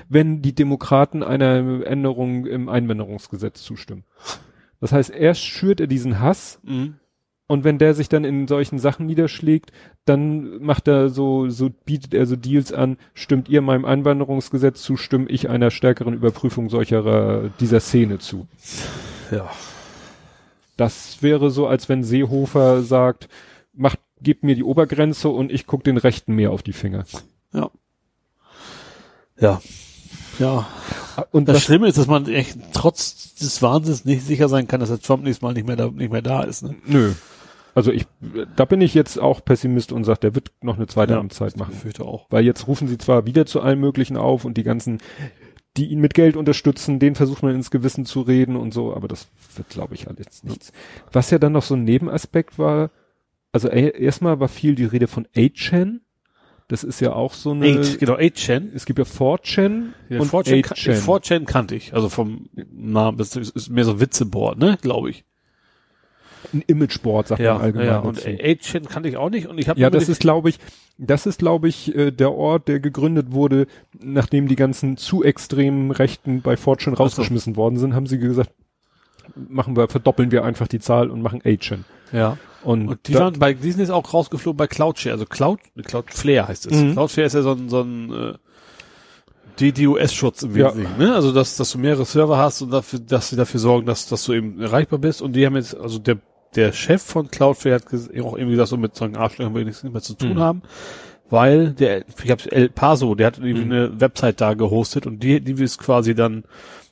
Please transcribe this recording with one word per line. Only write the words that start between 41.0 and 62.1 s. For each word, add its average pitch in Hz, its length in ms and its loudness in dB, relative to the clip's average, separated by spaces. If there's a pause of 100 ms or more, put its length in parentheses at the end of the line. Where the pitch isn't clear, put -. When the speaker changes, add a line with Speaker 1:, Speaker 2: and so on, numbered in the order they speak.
Speaker 2:
Ja, 113 80 0
Speaker 1:
Amtszeit 101 320 -6
Speaker 2:
ich - 60 -14
Speaker 1:
machen. 92 160 -10
Speaker 2:
befürchte 104 320 -12
auch. - 240 -14
Speaker 1:
Weil 120 120 4
jetzt 120 240 2
rufen 139 220 -2
sie 123 80 -4
zwar 117 300 2
wieder 147 180 4
zu 147 160 -2
allem 139 200 2
Möglichen 135 360 0
auf 123 300 0
und 117 100 -6
die 113 60 -2
ganzen, 117 360 -4 (800)
die 147 120 -2
ihn 151 120 -2
mit 147 140 4
Geld 160 220 6
unterstützen, 147 640 0
denen 139 180 4
versucht 139 260 0
man 135 120 0
ins 127 160 -6
Gewissen 131 360 -2
zu 135 160 -4
reden 127 340 2
und 117 160 -6
so, 113 220 -4
aber 98 140 -8
das - 200 -12 (280)
wird, - 120 -16
glaub - 240 -12
ich, - 160 -16
alles - 340 -18
nichts. - 300 -14 (400)
Was - 180 2
ja 165 80 4
dann 147 140 4
noch 151 100 2
so - 120 -2
ein 123 100 0
Nebenaspekt 156 720 0
war, 151 320 0 (600)
also 113 160 0
e-, 135 220 2
erstmal 143 500 0
war 131 80 0
viel 147 260 0
die 123 120 0
Rede 120 200 2
von - 280 -8
eight 120 220 4
chan. 185 440 -2 (680)
Das 117 140 -6
ist - 180 -8
ja 123 120 0
auch 123 220 -4
so - 160 -6
eine 147 160 0
Speaker 2:
Eight, 143 320 2
genau, 127 180 2
eight 165 200 2
chan. 123 380 -2
Speaker 1:
Es 135 120 -12
gibt 123 120 -2
ja 135 60 2
four 135 380 -2
chan 220 500 0 (160)
Speaker 2:
Ja, 240 120 -2
Speaker 1:
und 147 80 2
Speaker 2:
four 175 160 0
chan 135 180 4
ka-, - 100 -4
Speaker 1:
eight - 60 -10
chan. - 160 0
Speaker 2:
four 110 260 2
chan 170 240 0
kannte 117 300 -2
ich, - 180 -12
also 110 160 0
vom 110 400 -6 (240)